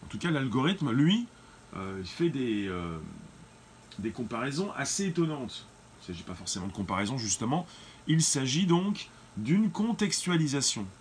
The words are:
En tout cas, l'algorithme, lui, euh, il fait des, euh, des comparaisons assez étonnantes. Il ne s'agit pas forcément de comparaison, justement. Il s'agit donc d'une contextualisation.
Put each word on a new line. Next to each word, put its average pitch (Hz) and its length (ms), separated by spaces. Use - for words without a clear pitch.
En - 40
tout - 100
cas, 170 140
l'algorithme, 135 580
lui, 170 380
euh, 95 240
il 90 80
fait 170 200
des, 120 380
euh, 87 320
des 110 100
comparaisons 131 640
assez 139 340
étonnantes. 160 580
Il - 20
ne - 60
s'agit 85 160
pas 92 100
forcément 90 320
de 95 60
comparaison, 101 460
justement. 120 500
Il 160 120
s'agit 143 460
donc 180 440
d'une 170 340
contextualisation. 165 1120